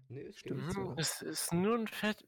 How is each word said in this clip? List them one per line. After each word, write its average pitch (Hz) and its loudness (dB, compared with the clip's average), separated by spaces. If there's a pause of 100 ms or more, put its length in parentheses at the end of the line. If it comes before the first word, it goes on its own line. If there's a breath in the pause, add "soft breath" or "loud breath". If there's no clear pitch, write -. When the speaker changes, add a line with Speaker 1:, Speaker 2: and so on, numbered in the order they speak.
Speaker 1:
Nee, 123 -8
ist - -12
Speaker 2:
Stimmt 139 -4
Speaker 1:
gar 139 -4
nicht. 190 -2
Speaker 3:
Mhm, 190 0
Speaker 2:
sogar. 175 -4
Speaker 3:
es - 0
ist 156 -2
nur 196 6
ein 220 0
Fa-, 214 2 (140)